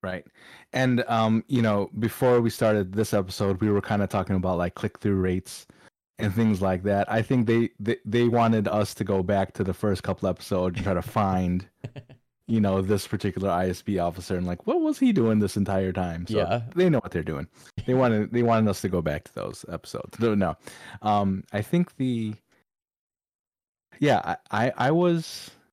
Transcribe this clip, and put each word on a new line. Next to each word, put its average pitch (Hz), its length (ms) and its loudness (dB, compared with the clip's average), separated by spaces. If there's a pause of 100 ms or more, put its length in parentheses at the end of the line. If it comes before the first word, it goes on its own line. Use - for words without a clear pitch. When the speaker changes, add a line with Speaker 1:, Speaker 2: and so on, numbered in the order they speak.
Speaker 1:
Right. 92 220 -8 (480)
And, 127 360 2
um, 113 400 2
you 127 120 2
know, 104 380 2
before 120 420 2
we 113 100 2
started 107 420 0
this 104 200 -2
episode, 98 480 -2
we 107 100 2
were 101 100 2
kinda 101 260 0
talking 98 300 -2
about, 90 220 0
like, 87 180 -2
click-through 104 440 -2
rates 92 460 -4 (520)
and 107 140 -2
things 107 300 2
like 95 220 0
that. 101 260 0
I 110 100 0
think 120 260 0
they, 117 240 2 (100)
they, 107 240 -2
they 120 240 2
wanted 113 400 2
us 104 260 -2
to 107 100 -4
go 95 200 0
back 98 300 0
to 104 100 -2
the 92 100 -2
first 101 300 -2
couple 98 240 -2
episodes 90 480 -2
and 95 80 -6
try 98 100 -2
to 90 80 -2
find, 92 640 -2 (160)
Speaker 2:
<laughs> - 640 -20
Speaker 1:
you 113 140 0
know, 95 200 2
this 101 280 0
particular 98 420 -2
I 90 200 0
S 87 120 -8
B 101 160 -2
officer 87 380 -4
and, 90 100 -2
like, 87 220 -6
what 330 140 0
was 311 180 -2
he 254 120 4
doing 113 280 2
this 101 160 0
entire 95 360 0
time? 87 360 -4
So 107 100 -2
Speaker 2:
Yeah. 113 240 0 (140)
Speaker 1:
they 180 140 4
know 139 80 2
what - 120 -6
they're 80 140 -4
doing. 76 240 -6 (380)
They 127 80 2
wanted, 117 360 2
they 120 140 0
wanted 113 260 4
us - 120 -4
to 104 60 2
go 90 140 4
back 73 220 -4
to - 100 -20
those 50 340 -10
episodes. - 520 -10
No, 113 160 2
no. 87 200 0 (440)
Um, 101 420 0 (100)
I 104 100 -2
think 175 340 0
the, 117 380 -2 (1700)
yeah, 127 360 2 (140)
I, 117 160 2
I, 127 60 0 (160)
I - 20 4
was 170 600 0 (220)